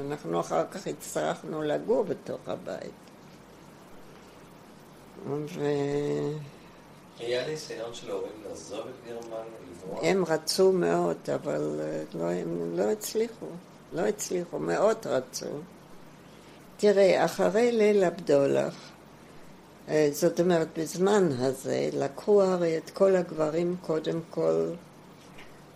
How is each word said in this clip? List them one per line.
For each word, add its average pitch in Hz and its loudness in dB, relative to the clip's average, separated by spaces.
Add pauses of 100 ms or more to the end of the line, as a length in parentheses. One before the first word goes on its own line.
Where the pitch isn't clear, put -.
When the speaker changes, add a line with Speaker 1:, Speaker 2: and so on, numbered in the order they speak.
Speaker 1:
אנחנו 165 -4
אחר 165 0
כך 190 -10
הצטרכנו 156 -6
לגור 160 0
בתוך - -8
הבית. - -8 (2500)
ו- 147 -2 (680)
Speaker 2:
היה 123 -4
ניסיון 117 -8
של - -12
ההורים 95 -6 (160)
לעזוב - -12
את 123 -14
גרמניה, 113 -10 (280)
לברוח? - -12
Speaker 1:
הם 180 2
רצו 160 2
מאוד, 170 2 (180)
אבל, 151 -4
אה, 156 -6 (120)
לא, 165 -2
הם 170 -4
לא 185 0
הצליחו. 214 -2 (460)
לא 156 -4
הצליחו, 185 -4
מאוד 170 2 (100)
רצו. - -4 (1300)
תראה, 190 8
אחרי 196 2
ליל 208 6
הבדולח, 143 4 (1120)
אה, 151 4
זאת 170 2
אומרת, 170 4 (100)
בזמן 185 4 (100)
הזה, 131 0
לקחו 147 4
הרי 175 2
את - -10
כל 190 4
הגברים, 170 0
קודם 165 -2 (100)
כל, 165 0 (1040)